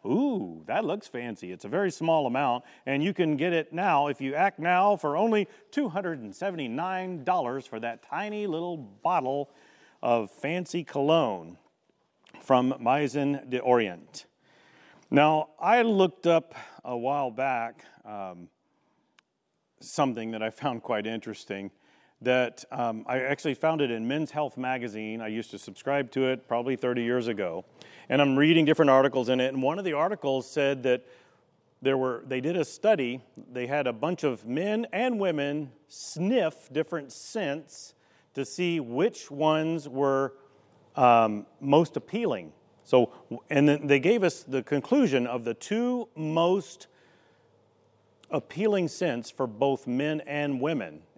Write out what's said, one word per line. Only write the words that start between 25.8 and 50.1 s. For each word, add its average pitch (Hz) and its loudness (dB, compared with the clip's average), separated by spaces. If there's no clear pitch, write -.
to 131 0
it 131 -4
probably 120 -2
thirty 120 -2
years 120 0
ago. 92 -4
And 135 4
I'm 135 4
reading 160 6
different 151 6
articles 131 4
in 127 2
it. 131 0
And 131 -4
one 156 -2
of 196 -6
the 170 -2
articles 147 -2
said 139 -2
that 123 2
there 135 2
were, 127 -2
they 131 -2
did 156 -2
a 165 0
study. 131 0
They 123 -6
had 139 0
a 120 -2
bunch 160 -4
of 127 -2
men 202 -2
and 226 -2
women 147 -2
sniff 185 -2
different 147 -4
scents - -8
to 139 -4
see 170 -2
which 143 -2
ones 156 0
were, 135 0
um, 113 6
most 147 4
appealing. 127 -4
So, 123 4
and 147 6
then 147 2
they 139 6
gave 190 4
us - 0
the 131 -4
conclusion 143 2
of 120 -4
the 117 -4
two 240 -2
most 165 -2
appealing 180 0
scents 120 -4
for 131 -4
both 127 0
men 147 -2